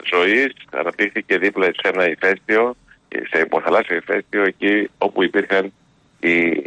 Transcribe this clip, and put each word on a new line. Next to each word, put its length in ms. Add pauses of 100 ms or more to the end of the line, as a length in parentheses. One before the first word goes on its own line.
(140)
ζωής 340 (240)
αναπτύχθηκε 680
δίπλα 280
σε 160 (120)
ένα 160
ηφαίστειο, 680 (560)
σε 80
υποθαλάσσιο 560
ηφαίστειο, 480
εκεί 540
όπου 260
υπήρχαν 500 (460)
οι 480